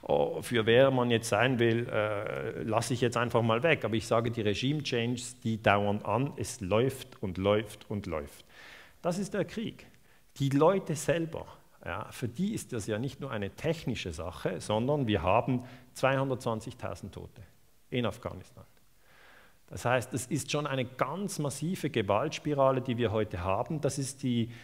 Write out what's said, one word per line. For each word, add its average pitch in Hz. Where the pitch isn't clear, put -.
Oh, 73
für 113
wer 127
man 123
jetzt 113
sein 117
will, 117
äh, 104
lasse 113
ich 117
jetzt 120
einfach 117
mal 113
weg. 156
Aber 107
ich 113
sage, 117
die 117
Regime 127
Changes, 123
die 110
dauern 101
an, 117
es -
läuft 110
und 92
läuft 104
und 101
läuft. 78
Das 175
ist 202
der 190
Krieg. -
Die 139
Leute 160
selber, 165
ja, 87
für -
die 190
ist -
das 110
ja 107
nicht 135
nur 135
eine 104
technische 143
Sache, 87
sondern 123
wir 104
haben 120
zweihundertzwanzigtausend 123
Tote -
in 123
Afghanistan. -
Das -
heißt, 123
es 131
ist -
schon 147
eine 135
ganz 165
massive 151
Gewaltspirale, 135
die 117
wir 113
heute 104
haben. 113
Das 139
ist 135
die 120